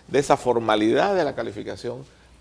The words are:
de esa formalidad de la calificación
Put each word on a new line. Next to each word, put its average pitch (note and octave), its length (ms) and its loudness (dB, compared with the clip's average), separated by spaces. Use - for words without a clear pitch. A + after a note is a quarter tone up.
de C3 120 2
esa C#3+ 180 4
formalidad A#2 760 2
de E3+ 100 0
la C3 100 -4
calificación A2+ 680 -10